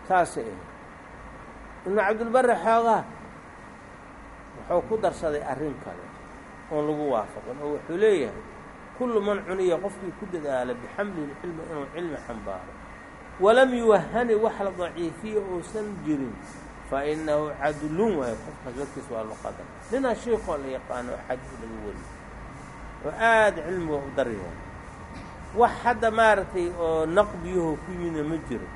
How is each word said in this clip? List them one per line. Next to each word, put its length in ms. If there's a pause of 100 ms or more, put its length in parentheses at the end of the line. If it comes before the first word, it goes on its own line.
Saasay 400
ahayd. 180 (1200)
Ibn 100
Cabdilbarri 640
xoogaa 460 (1500)
wuxuu 280
ku 140
darsaday 440
arrin 380
kale 260 (640)
oon 180
lagu 220
waafaqin, 500
oo 160
wuxuu 240
leeyahay, 460 (500)
"كل 220
من 260
عني", 320
qofkii 460
ku 80
dadaala, 480
"بحمل 420
العلم", 460
inuu 260
cilmi 300
xambaaro. 520 (680)
"ولم 340
يوهن", 640
wax 240
la 120
daciifiyo 720
uusan 460 (140)
jirin, 340 (480)
"فإنه 560 (160)
عدل" 440 (120)
waaye, 240
qofkaas 400
warkiis 340
waa 140
la 160
qadar. 260 (220)
Ninaa 260
sheekoo 460
la 80
yaqaano 420
oo 160
xadiis 320
lagu 220
wariyo, 300 (920)
oo 140
aad 400
cilmiga 420
u 140
daryo. 380 (1080)
Wax 240
hadda 320
maaragtay 640
oo 300
naqdiyaho 720
ku 120
yimidna 320
ma 220
jiro. 300